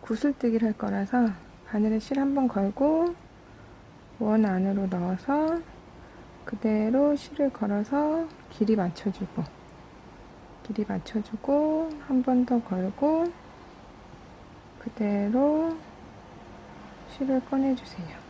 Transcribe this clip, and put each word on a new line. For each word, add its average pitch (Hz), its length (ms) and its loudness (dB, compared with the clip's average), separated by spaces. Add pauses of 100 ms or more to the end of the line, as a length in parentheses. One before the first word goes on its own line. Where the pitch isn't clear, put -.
구슬뜨기를 226 680 0
할 214 100 -2
거라서 208 500 2 (380)
바늘에 214 320 2
실 269 200 -2
한 277 160 2
번 269 140 4
걸고 294 640 2 (1040)
원 214 260 4
안으로 196 420 2
넣어서 277 760 0 (840)
그대로 226 720 2
실을 285 360 0
걸어서 285 760 0 (240)
길이 220 260 2
맞춰주고, 185 680 -4 (1200)
길이 208 240 -4
맞춰주고 285 1040 0 (160)
한 262 160 2
번 247 240 4
더 240 160 2
걸고 277 640 0 (1500)
그대로 247 1000 0 (1300)
실을 262 360 0
꺼내주세요. 262 840 -2